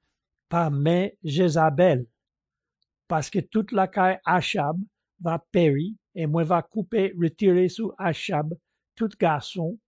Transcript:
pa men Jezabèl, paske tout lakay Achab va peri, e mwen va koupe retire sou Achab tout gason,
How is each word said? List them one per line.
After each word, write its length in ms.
pa 160
men 540
Jezabèl, 840
paske 360
tout 240
lakay 520
Achab 600
va 180
peri, 380
e 180
mwen 240
va 120
koupe 520
retire 560
sou 260
Achab 540
tout 160
gason, 640